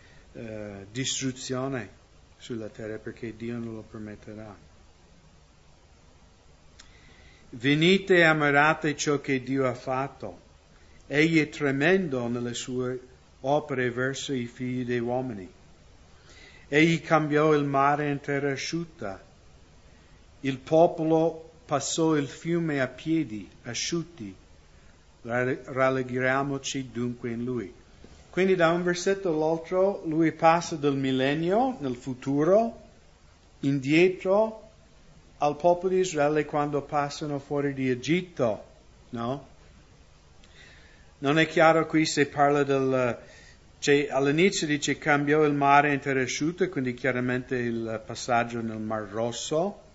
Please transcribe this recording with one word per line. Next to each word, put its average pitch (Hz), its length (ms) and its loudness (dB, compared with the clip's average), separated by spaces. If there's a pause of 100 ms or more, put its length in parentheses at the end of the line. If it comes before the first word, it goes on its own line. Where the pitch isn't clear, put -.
(340)
eh, 104 580 -14
distruzione 127 1080 -6 (380)
sulla 110 320 -10
terra 107 280 -10
perché 110 380 -12
Dio 117 220 -8
non 117 180 -10
lo 110 60 -14
permetterà. 107 720 -16 (3000)
Venite 160 640 2
e 170 80 6
ammirate 151 720 4
ciò 143 240 -2
che 135 240 -2
Dio 135 240 0
ha 120 60 -2
fatto. 131 680 -8 (680)
Egli 156 340 2
è 147 80 0
tremendo 143 800 0
nelle 120 260 -4
sue 123 460 -6 (420)
opere 135 500 0
verso 131 400 -4
i 123 140 -4
figli 127 400 -6
dei 123 140 -2
uomini. 120 520 -6 (1160)
Egli 160 320 4
cambiò 156 520 2
il 147 120 2
mare 143 440 2
in 139 120 -4
terra 143 300 -2
asciutta. 131 720 -8 (1160)
Il 135 200 -4
popolo 160 920 2 (140)
passò 156 500 0
il 139 140 -2
fiume 165 500 -4
a 127 80 0
piedi, 127 640 -6 (140)
asciutti. 123 680 -8 (880)
Rallegriamoci 131 1700 -2
dunque 120 420 -6
in 117 120 -6
lui. 117 360 -8 (520)
Quindi 190 240 2
da 165 140 4
un 175 120 0
versetto 190 460 0
all'altro 165 760 0
lui 160 260 2
passa 165 460 2
dal 143 180 0
millennio, 151 840 0
nel 127 160 -4
futuro, 156 840 0 (800)
indietro, 180 1080 2 (720)
al 147 180 0
popolo 175 340 2
di 185 80 2
Israele 151 460 2
quando 147 360 -2
passano 143 580 -4
fuori 143 340 -4
di 135 160 -2
Egitto, 127 720 -2 (460)
no? 123 380 -8 (1700)
Non 143 220 2
è 160 60 6
chiaro 160 400 6
qui 156 200 2
se 147 220 2
parla 143 360 2
del, 131 540 0 (640)
cioè, 143 300 2
all'inizio 156 560 2
dice 147 320 -2
cambiò 147 460 2
il 151 100 4
mare 143 380 6
in 139 80 0
terra 135 220 -2
asciutta, 170 480 -2
quindi 127 240 -4
chiaramente 123 640 -2
il 113 480 -4
passaggio 120 560 -2
nel 110 180 -6
Mar 107 300 -6
Rosso, 120 720 -4 (140)